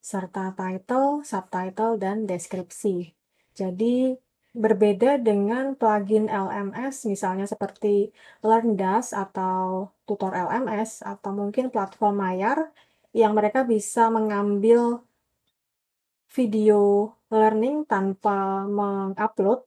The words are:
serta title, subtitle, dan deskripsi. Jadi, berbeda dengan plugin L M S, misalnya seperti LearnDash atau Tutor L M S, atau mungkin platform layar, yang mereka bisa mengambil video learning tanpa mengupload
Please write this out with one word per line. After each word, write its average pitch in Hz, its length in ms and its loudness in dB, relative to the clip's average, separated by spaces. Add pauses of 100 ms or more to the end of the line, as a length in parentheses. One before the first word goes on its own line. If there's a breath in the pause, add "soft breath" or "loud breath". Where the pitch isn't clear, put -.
serta 190 560 -8
title, 254 640 -2
subtitle, 196 800 -4
dan 202 240 -4
deskripsi. 180 880 -6 (400)
Jadi, 240 640 -2 (400)
berbeda 214 640 4
dengan 226 560 0
plugin 214 480 2
L 196 240 -4
M 202 240 -6
S, 269 320 -8
misalnya 196 400 -4
seperti 202 640 -2 (320 loud breath)
LearnDash 214 720 2
atau 185 800 -4 (160)
Tutor 190 240 -4
L 180 160 -4
M 247 240 -2
S, 220 320 -6
atau 196 240 -10
mungkin 202 400 -4
platform 202 480 -2
layar, 202 560 -2 (400 soft breath)
yang 214 240 4
mereka 208 240 2
bisa 233 480 2
mengambil 220 960 2 (1300)
video 208 800 4 (180)
learning 220 560 2
tanpa 196 800 -2
mengupload 202 1000 -2